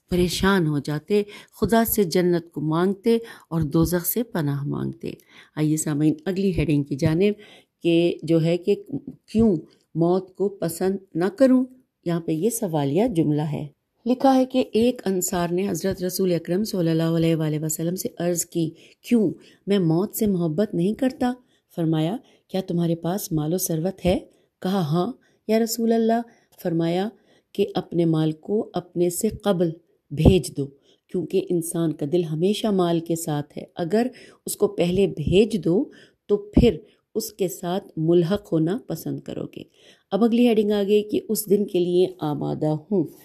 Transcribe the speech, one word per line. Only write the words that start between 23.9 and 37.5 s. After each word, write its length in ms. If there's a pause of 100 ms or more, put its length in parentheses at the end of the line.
ہے؟" 140 (420)
کہا، 180
"ہاں 320 (360)
یا 120
رسول 340
اللہ۔" 280 (420)
فرمایا 460 (440)
کہ 220
اپنے 300
مال 260
کو 420
اپنے 360
سے 200
قبل 400 (420)
بھیج 460
دو، 100 (420)
کیونکہ 400
انسان 440
کا 180
دل 120
ہمیشہ 440
مال 320
کے 160
ساتھ 420
ہے، 60 (120)
اگر 320 (380)
اس 100
کو 120
پہلے 400
بھیج 580
دو 200 (420)
تو 100
پھر 400 (380)
اس 180
کے 140
ساتھ 360 (140)